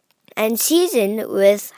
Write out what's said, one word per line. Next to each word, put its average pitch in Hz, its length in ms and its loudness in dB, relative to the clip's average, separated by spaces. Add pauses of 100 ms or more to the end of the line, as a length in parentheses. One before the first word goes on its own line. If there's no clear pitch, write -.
(340)
and 220 240 -2
seasoned 254 720 0
with 196 500 2